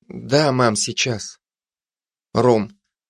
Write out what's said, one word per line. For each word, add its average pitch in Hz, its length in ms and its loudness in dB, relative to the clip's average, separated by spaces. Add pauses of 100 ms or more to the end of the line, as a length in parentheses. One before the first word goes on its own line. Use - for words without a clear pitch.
«Да, 127 420 0
мам, 123 240 2
сейчас. - 640 -6 (960)
Ром, 110 360 2 (400)